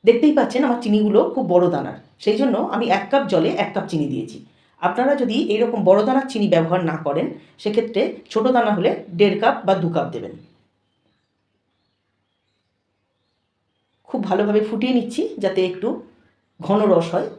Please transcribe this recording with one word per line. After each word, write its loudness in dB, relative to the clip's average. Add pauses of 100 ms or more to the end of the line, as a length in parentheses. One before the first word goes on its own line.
দেখতেই 6
পাচ্ছেন 0
আমার 0
চিনিগুলো 4 (140)
খুব -2 (100)
বড় 4
দানার, -6 (280)
সেই 2
জন্য 2 (180)
আমি -2 (120)
এক -6
কাপ 2 (100)
জলে 2 (140)
এক -6
কাপ -4
চিনি -2
দিয়েছি। -8 (480)
আপনারা 0 (100)
যদি -2 (160)
এইরকম 0
বড় 6
দানার 0
চিনি 0
ব্যবহার 2 (100)
না -6 (100)
করেন, -2 (360)
সেক্ষেত্রে -2 (300)
ছোট 0 (120)
দানা 2
হলে 2 (280)
দেড় 4
কাপ 2 (100)
বা 4
দু -2
কাপ 0
দেবেন। -10 (3750)
খুব -4
ভালোভাবে 2
ফুটিয়ে -2
নিচ্ছি -4 (220)
যাতে 0 (100)
একটু -6 (760)
ঘন 2 (120)
রস 4
হয়। -4 (100)